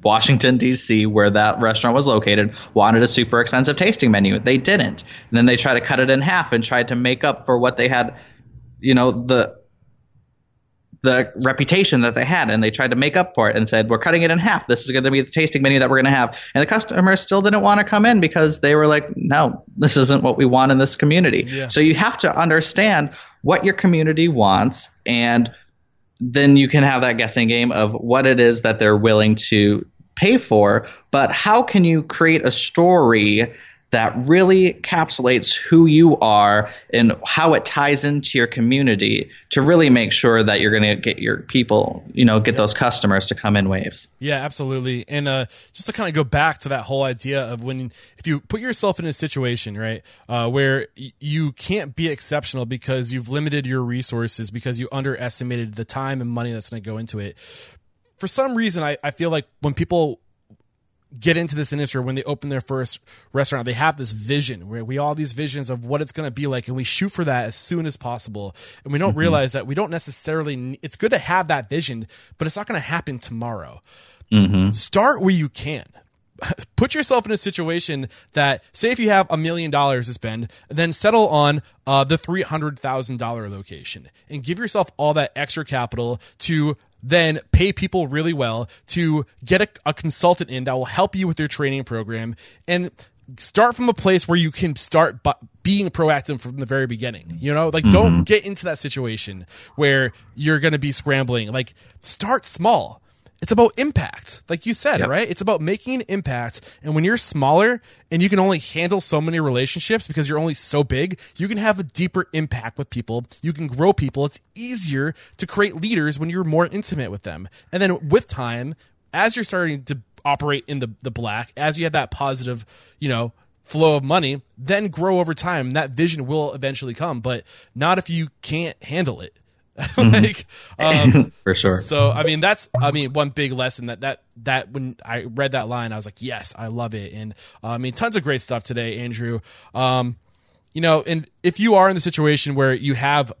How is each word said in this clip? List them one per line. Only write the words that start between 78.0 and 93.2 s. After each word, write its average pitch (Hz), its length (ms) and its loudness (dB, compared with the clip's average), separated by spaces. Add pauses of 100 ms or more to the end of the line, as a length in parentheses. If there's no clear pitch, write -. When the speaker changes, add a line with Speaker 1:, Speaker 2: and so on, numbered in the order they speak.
Speaker 2:
that, 139 400 0
say - 180 -2
if 254 80 -2
you 220 120 0
have 190 200 4
a 170 60 0
million 160 340 -4
dollars 139 360 0
to 123 80 -8
spend, 113 360 -10 (200)
then 165 240 -2
settle 220 340 4
on, 147 320 2 (260)
uh, 135 180 4
the 147 120 0
three 180 260 -6
hundred 151 360 -6
thousand 131 400 -6
dollar 113 320 -8
location 80 580 -14 (220)
and 147 120 -12
give 165 160 -6
yourself 214 380 -2
all 151 180 0
that 147 220 -2
extra 147 280 -6
capital 120 560 -6 (180)
to 151 380 0 (280)
then 156 360 2 (100)
pay 190 220 4
people 185 340 -4
really 156 260 -2
well, 120 360 -4 (180)
to 156 400 0 (180)
get 175 160 2
a, 208 80 0 (180)
a 151 60 0
consultant 170 580 0
in 127 140 -6
that 131 100 -4
will 131 100 -4
help 190 320 -2
you 190 100 -2
with 160 100 -2
your 151 120 -4
training 135 340 -4
program, 113 540 -8 (320)
and 180 240 -4 (460)